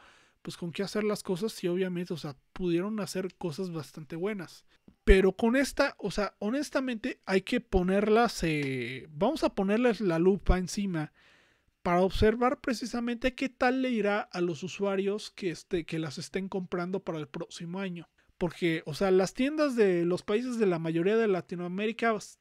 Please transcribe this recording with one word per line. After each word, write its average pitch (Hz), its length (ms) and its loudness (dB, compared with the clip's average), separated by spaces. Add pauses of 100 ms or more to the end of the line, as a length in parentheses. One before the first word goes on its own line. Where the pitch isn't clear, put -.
(400)
pues, - 160 -12
con 175 140 -8
qué 202 140 -4
hacer 208 180 -4
las 208 200 -2
cosas 196 400 -4
y 180 60 -2
obviamente, 180 460 -2
o - 20 -6
sea, 143 200 -8 (160)
pudieron 190 480 -2
hacer 185 340 -6
cosas 180 380 -6
bastante 156 440 -10
buenas. 190 480 -6 (400)
Pero 190 280 8
con 233 240 2
esta, 277 420 0
o 196 140 -4
sea, 196 260 -2
honestamente 254 880 -4
hay 190 160 2
que - 180 -2
ponerlas, 202 840 2
eh, 135 680 -2
vamos 214 340 0
a - 100 2
ponerles 214 460 2
la 165 200 2
lupa 185 360 4
encima 180 560 -4 (720)
para 180 180 4
observar 220 600 4
precisamente 240 720 -2
qué 262 160 -4
tal 262 320 2
le 254 80 0
irá 202 300 2
a - 200 -6
los 175 220 -2
usuarios 196 720 -4
que, 180 180 -4
este, 160 340 -4
que 160 140 -6
las 160 180 -6
estén 190 320 -6
comprando 180 520 -4
para 165 180 -6
el 151 80 -6
próximo 170 540 -10
año. 175 280 -8 (300)
Porque, 165 480 0
o 151 80 -6
sea, 196 160 2
las 185 240 4
tiendas 285 420 0
de 180 300 4
los 175 160 0
países 233 360 -2
de 220 80 4
la 175 120 2
mayoría 165 380 2
de 226 120 4
Latinoamérica, 190 880 -2 (240)